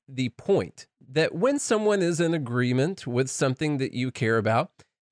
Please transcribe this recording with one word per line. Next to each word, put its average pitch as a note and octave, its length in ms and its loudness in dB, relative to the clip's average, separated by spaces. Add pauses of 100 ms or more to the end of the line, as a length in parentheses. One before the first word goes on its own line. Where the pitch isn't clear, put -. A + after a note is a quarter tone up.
the B2+ 220 -4
point - 560 -2 (200)
that D3+ 280 -2
when C4 240 2
someone G#3 420 2
is E3+ 180 0
in E3 140 2
agreement B2+ 760 0
with C3 220 0
something C#3+ 480 -2
that C3 160 -4
you B2+ 180 -4
care A2+ 280 0
about, A2+ 320 0 (420)